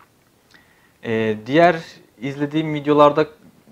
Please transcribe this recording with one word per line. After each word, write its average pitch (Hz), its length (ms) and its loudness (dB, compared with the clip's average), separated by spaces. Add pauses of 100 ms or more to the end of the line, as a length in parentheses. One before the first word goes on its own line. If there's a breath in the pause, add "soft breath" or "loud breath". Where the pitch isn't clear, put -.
(1040 soft breath)
E, 110 420 -4
diğer 165 300 4 (460)
izlediğim 147 520 -6
videolarda 147 540 2 (440)